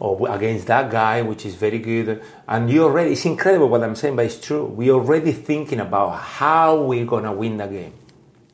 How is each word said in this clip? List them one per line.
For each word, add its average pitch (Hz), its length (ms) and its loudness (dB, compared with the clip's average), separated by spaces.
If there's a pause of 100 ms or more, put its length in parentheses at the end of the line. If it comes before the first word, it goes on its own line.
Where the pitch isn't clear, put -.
or 98 340 -2
against 107 340 -4
that 127 220 2
guy, 110 300 0
which 110 240 -6
is 98 100 -10
very 107 240 -2
good?" 110 440 -4 (260)
And 117 220 0
you 156 140 6
already, 151 280 2
it's 139 140 -2
incredible 170 420 4
what 113 160 2
I'm 110 100 -4
saying, 139 220 -4
but 120 80 2
it's - 160 -6
true. 147 240 -4
We're 117 300 2
already 147 380 2
thinking 147 480 -4
about 98 360 0
how 160 640 2
we're 127 240 0
gonna 110 300 -2
win 110 240 -4
the 101 80 -6
game. 92 260 -10 (600)